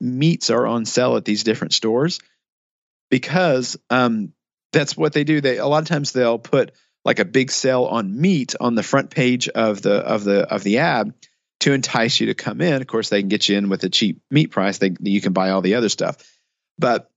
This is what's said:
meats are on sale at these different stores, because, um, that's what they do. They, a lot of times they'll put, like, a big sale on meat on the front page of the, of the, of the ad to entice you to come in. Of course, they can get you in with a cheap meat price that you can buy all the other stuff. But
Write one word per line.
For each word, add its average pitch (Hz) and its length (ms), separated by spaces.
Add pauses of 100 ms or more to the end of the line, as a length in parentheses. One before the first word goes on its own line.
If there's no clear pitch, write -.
meats 131 480
are 120 180
on 113 200
sale 123 300
at 104 80
these 104 200
different 110 300
stores, 127 460 (880)
because, 131 680 (140)
um, 117 420 (400)
that's 147 240
what 151 160
they 147 120
do. 151 160
They, 131 180
a 110 80
lot 151 160
of 156 60
times 147 240
they'll 117 260
put, 127 340 (320)
like, 123 140
a 107 60
big 127 260
sale 127 340
on 107 360
meat 165 400
on 120 160
the 107 80
front - 260
page 123 380
of 107 340
the, 101 140
of 101 280
the, 101 240
of 101 140
the 101 160
ad 131 340 (480)
to 139 120
entice 120 480
you 113 60
to 107 80
come - 260
in. 151 200
Of 127 60
course, 113 240
they 104 100
can 98 80
get 101 200
you 101 100
in 101 100
with 95 160
a 92 60
cheap 98 400
meat 143 160
price 98 320
that 95 220
you 101 200
can 98 120
buy 95 180
all 95 100
the 92 140
other 117 140
stuff. - 280 (640)
But 120 360